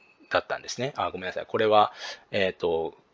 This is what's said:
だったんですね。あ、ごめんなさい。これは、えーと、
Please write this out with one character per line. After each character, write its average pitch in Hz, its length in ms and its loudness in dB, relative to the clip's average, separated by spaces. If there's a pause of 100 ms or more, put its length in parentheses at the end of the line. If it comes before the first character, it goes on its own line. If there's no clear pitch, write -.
(300)
だ - 120 2
っ - 40 -12
た - 120 -6
ん - 40 -12
で - 60 -18
す - 120 -10
ね。 120 180 -4
あ、 92 120 -2
ご 92 80 -10
め 92 60 -10
ん 90 40 -6
な 90 60 -8
さ 85 80 -6
い。 - 60 -8
こ 117 100 -4
れ 110 80 4
は、 107 280 6 (380)
え 98 180 2
ー - 40 -6
と、 82 400 -2 (200)